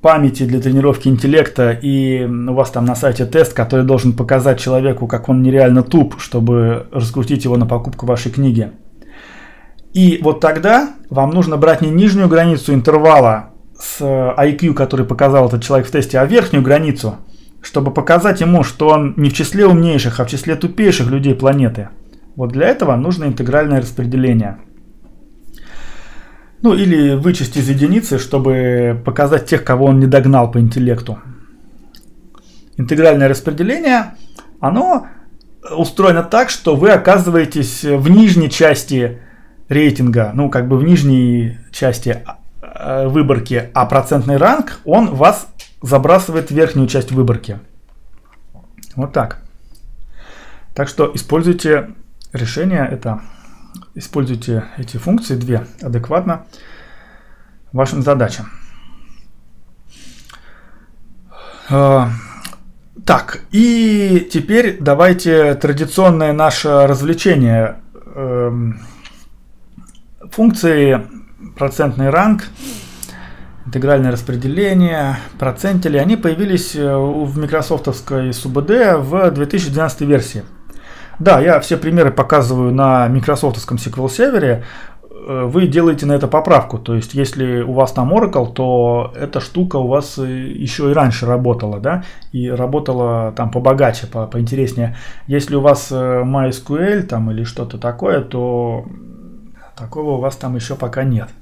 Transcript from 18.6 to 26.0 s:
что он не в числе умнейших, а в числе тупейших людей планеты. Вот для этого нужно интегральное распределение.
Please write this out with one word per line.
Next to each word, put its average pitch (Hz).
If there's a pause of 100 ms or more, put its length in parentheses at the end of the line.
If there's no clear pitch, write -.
что 151
он 151
не 143
в 139
числе 196
умнейших, 165
а 123
в 117
числе 151
тупейших 180
людей 135
планеты. 131 (460)
Вот 123
для 135
этого 175
нужно 156
интегральное 135
распределение. 120 (2000)